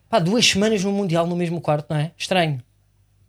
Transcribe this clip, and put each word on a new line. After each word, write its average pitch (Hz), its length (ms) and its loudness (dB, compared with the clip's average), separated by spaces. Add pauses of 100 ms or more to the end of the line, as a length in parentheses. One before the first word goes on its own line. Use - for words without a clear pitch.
(100)
Pá, 226 80 2
duas 233 280 2
semanas 202 380 2
no 202 80 0
Mundial 170 340 0
no 175 80 -2
mesmo 175 280 -2
quarto, 151 260 -2
não 156 80 -2
é? 151 220 -2
Estranho. 160 420 0 (680)